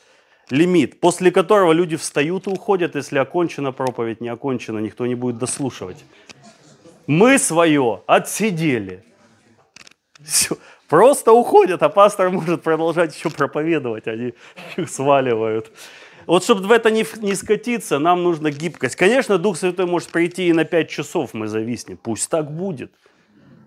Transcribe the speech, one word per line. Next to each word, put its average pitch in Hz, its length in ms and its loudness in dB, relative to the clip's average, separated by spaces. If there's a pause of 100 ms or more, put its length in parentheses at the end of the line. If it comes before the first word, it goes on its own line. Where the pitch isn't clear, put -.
(500)
лимит, 156 500 2
после 180 300 2
которого 185 420 4
люди 160 240 0
встают 160 500 -4
и 202 40 -6
уходят, 175 460 -2
если 143 220 -6
окончена 143 540 -2
проповедь, 117 480 -6
не 117 80 -8
окончена, 120 500 -6
никто 110 280 -6
не 123 80 -4
будет 123 240 -6
дослушивать. 120 640 -8 (1040)
Мы 220 320 6
свое 147 680 2
отсидели. 156 960 -2 (1160)
Все. - 340 -4 (320)
Просто 226 440 6
уходят, 240 500 4
а 151 60 4
пастор 202 420 4
может 165 320 -2
продолжать 160 520 0
еще - 160 -6
проповедовать, 143 760 -4
они 117 280 -8 (420)
их 165 140 -6
сваливают. 120 840 0 (540)
Вот 170 180 2
чтобы 190 220 2
в 214 60 4
это 226 180 4
не 220 120 2
в-, 220 200 -10
не 196 120 -2
скатиться, 208 640 -2
нам 175 240 2
нужна 156 280 0
гибкость. 143 460 -6
Конечно, 208 420 2
Дух 165 180 -2
Святой 185 300 -2
может 170 240 -4
прийти 170 380 -2
и 165 40 6
на 160 120 2
пять 156 240 -2
часов 147 460 -6
мы 110 140 -6
зависнем. 110 480 -8
Пусть - 340 -8
так 156 200 -2
будет. 165 420 -10 (760)